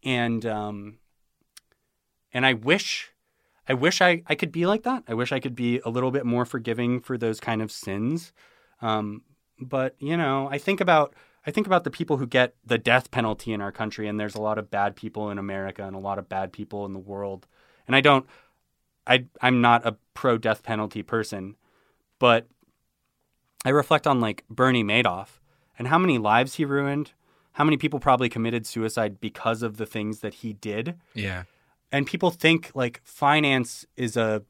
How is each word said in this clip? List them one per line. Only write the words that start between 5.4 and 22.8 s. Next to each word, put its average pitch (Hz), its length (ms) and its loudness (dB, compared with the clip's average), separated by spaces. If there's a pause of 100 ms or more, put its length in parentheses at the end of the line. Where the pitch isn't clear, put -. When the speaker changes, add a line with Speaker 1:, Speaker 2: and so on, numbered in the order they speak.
Speaker 1:
could 123 140 -8
be 120 320 -2
a - 20 -4
little 123 220 -2
bit 123 160 -2
more 120 180 0
forgiving 120 560 -4
for 127 160 -6
those 113 240 -2
kind 110 220 -4
of 110 100 -8
sins. 120 600 -6 (500)
Um, 107 400 -4 (360)
but, 131 420 -4
you 156 180 -2
know, 135 320 0
I 143 80 -4
think 196 240 0
about, 160 320 4 (320)
I 147 40 -8
think 208 160 -2
about 180 180 4
the 135 60 -2
people 151 280 -2
who 131 80 -2
get 127 360 2
the 117 160 0
death 123 320 2
penalty 110 440 -2
in 104 80 -4
our 101 100 -6
country, 107 340 -6
and 107 140 -4
there's 104 140 -6
a 107 80 -6
lot 107 160 -2
of 104 120 -8
bad 101 260 0
people 107 340 -8
in 101 80 -6
America 98 440 -8
and 98 140 -10
a 95 40 -12
lot 98 180 -6
of 95 100 -12
bad 95 240 -6
people 104 320 -10
in 98 80 -10
the 98 60 -10
world. 98 480 -10 (400)
And 127 100 2
I 135 60 4
don't, 135 240 6 (800)
I, 127 180 4 (160)
I'm 127 200 4
not 120 260 4
a 110 100 -4 (180)
pro-death 113 480 0
penalty 107 400 -6
person, 104 540 -6 (600)
but 117 280 4 (1160)